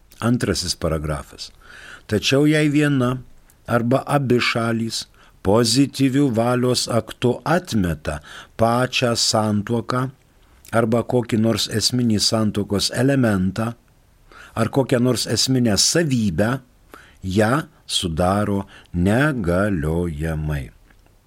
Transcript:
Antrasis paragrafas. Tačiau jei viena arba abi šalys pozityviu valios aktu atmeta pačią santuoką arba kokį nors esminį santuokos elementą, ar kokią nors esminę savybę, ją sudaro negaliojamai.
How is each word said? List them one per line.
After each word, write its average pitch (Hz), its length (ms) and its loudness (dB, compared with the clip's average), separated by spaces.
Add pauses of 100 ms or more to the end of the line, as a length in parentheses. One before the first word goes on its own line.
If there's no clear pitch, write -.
(200)
Antrasis 101 560 -2
paragrafas. 76 720 -6 (540)
Tačiau 131 420 0
jei 151 240 2
viena 139 480 2 (520)
arba 120 360 0
abi 135 320 2
šalys 113 720 -2 (380)
pozityviu 127 840 2
valios 123 600 0
aktu - 560 -2
atmeta 95 760 -2 (420)
pačią 120 560 0
santuoką 113 920 -2 (640)
arba 117 260 2
kokį 117 380 -2
nors 110 320 0
esminį 117 480 0
santuokos 101 720 0
elementą, 113 800 0 (800)
ar 113 140 0
kokią 127 320 0
nors 123 260 0
esminę 120 540 0
savybę, 110 680 0 (720)
ją 107 400 2 (240)
sudaro 98 800 -2 (260)
negaliojamai. 87 1800 0 (560)